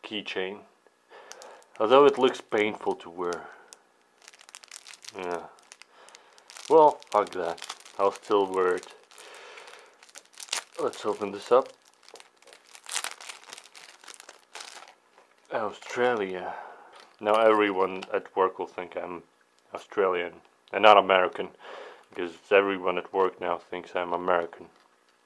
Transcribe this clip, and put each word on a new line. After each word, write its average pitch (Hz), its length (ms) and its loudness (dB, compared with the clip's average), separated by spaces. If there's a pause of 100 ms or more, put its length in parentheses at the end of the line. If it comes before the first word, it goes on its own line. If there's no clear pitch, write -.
keychain. 98 560 -8 (1200)
Although 131 260 6
it 139 140 4
looks 123 200 2
painful 104 560 -2
to - 140 -16
wear. 87 380 -8 (1700)
Yeah. 90 220 -8 (1300)
Well, 151 300 6 (100)
fuck 104 220 0
that. 85 340 -8 (320)
I'll 98 140 2
still 101 340 0
wear 92 300 0
it. - 120 -10 (1900)
Let's 139 240 -6
open 104 280 -4
this 101 200 -10
up. 127 180 4 (3750)
Australia. 101 1000 -4 (680)
Now 107 140 2
everyone 101 680 2 (100)
at - 220 -6
work 95 240 0
will 87 80 -8
think 90 280 -12
I'm 87 280 -10 (500)
Australian 90 600 -2 (380)
and 101 120 0
not 107 140 12
American, 92 520 2 (600)
because 87 220 -8 (180)
everyone 95 480 2
at - 160 -6
work 92 280 0
now 87 160 -2
thinks - 380 -12
I'm 87 180 -4
American. 87 540 -2 (580)